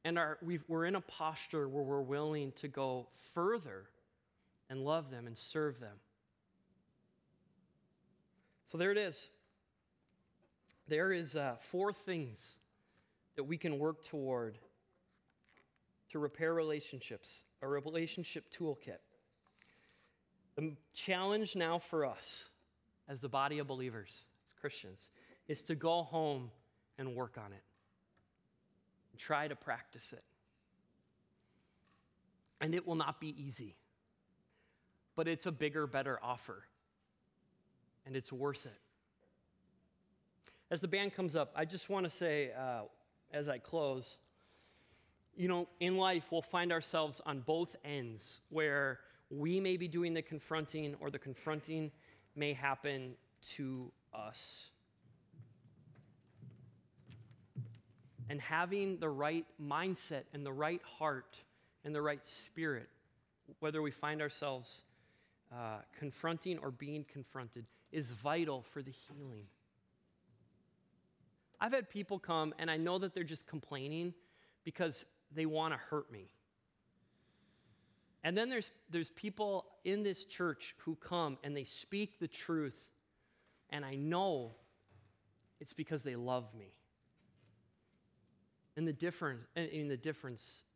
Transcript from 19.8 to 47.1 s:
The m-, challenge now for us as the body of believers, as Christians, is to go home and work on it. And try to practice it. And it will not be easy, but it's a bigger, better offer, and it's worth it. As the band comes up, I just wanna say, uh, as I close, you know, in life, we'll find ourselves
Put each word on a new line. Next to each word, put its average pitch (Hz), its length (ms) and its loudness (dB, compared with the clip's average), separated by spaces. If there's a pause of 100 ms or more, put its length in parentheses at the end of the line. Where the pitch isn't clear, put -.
The 147 60 -2
m-, 156 160 -4 (160)
challenge 196 600 2
now 170 240 4
for 156 260 2
us - 440 -6 (580)
as 135 140 -8
the 135 60 -4
body 139 300 4
of 143 100 -2
believers, 127 560 -6 (240)
as - 60 -20
Christians, - 560 -8 (380)
is 147 160 -4
to 165 120 0
go 165 280 4
home 147 480 0 (460)
and 131 180 -4
work 120 220 -4
on 104 140 -10
it. 98 120 -16 (1500)
And - 80 -20
try 151 280 2
to 143 80 -4
practice - 580 -6
it. 113 100 -16 (2500)
And 160 140 4
it 175 120 0
will 170 80 2
not 151 240 0
be 151 220 -4
easy, 123 340 -8 (1400)
but 165 120 4
it's 165 200 0
a 170 40 0
bigger, 147 360 0
better 131 340 0
offer, 113 420 -6 (1400)
and 135 100 -6
it's 131 160 -2
worth 135 340 -2
it. 107 140 -16 (1900)
As 170 100 2
the 185 60 0
band 196 260 4
comes 170 220 2
up, 147 200 4
I 156 100 4
just 180 240 -6
wanna 190 200 4
say, 147 480 4
uh, 123 260 -2 (500)
as 147 160 0
I 131 80 0
close, 135 600 0 (1200)
you 180 120 4
know, 175 180 2 (140)
in 185 160 4
life, 185 340 4
we'll 165 100 4
find 175 300 2
ourselves 156 540 2